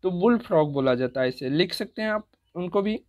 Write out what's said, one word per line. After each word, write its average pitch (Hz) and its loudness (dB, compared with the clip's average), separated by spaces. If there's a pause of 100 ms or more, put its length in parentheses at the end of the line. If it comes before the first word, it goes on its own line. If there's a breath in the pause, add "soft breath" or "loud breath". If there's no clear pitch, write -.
तो 185 0
बुल 214 4
फ्रॉग 156 2
बोला 131 2
जाता 127 -2
है 127 2
इसे, 127 -6
लिख 175 0
सकते 220 -8
हैं 220 -2
आप 214 -4 (260)
उनको 180 -2
भी। 214 -2